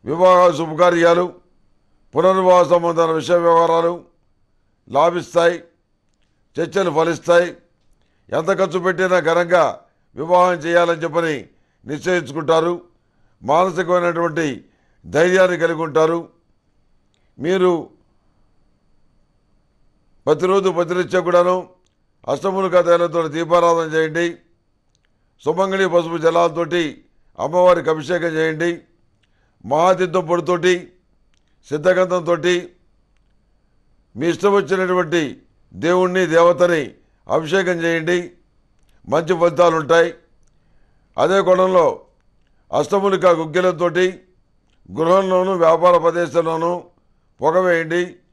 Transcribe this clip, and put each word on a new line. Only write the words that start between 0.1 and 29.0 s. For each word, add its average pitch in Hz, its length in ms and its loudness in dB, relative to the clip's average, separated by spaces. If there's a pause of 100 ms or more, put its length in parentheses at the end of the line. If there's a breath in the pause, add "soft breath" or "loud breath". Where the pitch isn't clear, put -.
శుభకార్యాలు, 170 680 2 (880)
పునర్వివాహ 185 480 4 (100)
సంబంధాల 170 480 0
విషయ 160 260 0
వ్యవహారాలు 165 480 2 (1000)
లాభిస్తాయి. 170 640 0 (960)
చర్చలు 165 420 -2
ఫలిస్తాయి. 170 520 2 (880)
ఎంత 160 120 -4 (100)
ఖర్చు 185 260 -2
పెట్టినా 185 340 0 (100)
ఘనంగా 170 340 2 (520)
వివాహం 180 500 0
చేయాలని 170 380 0
చెప్పని 165 320 -2 (500)
నిశ్చయించుకుంటారు. 160 880 -2 (760)
మానసికమైనటువంటి 170 960 0 (720)
ధైర్యాన్ని 180 480 2
కలిగి 165 240 -2
ఉంటారు. 160 320 0 (1200)
మీరు 180 320 0 (2500)
ప్రతిరోజు, 185 520 0
ప్రతినిత్యం 175 460 -2
కూడాను 175 320 2 (760)
అష్టములుగా 185 500 0
తైలంతో 170 400 0 (140)
దీపారాధన 165 600 0
చేయండి. 160 320 -2 (1160)
సుమంగళి 190 500 -2
పసుపు 170 320 -2
జలాలతోటి 165 580 -2 (560)
అమ్మవారికి 170 540 2
అభిషేకం 165 440 -4
చేయండి. 160 340 -2 (1000)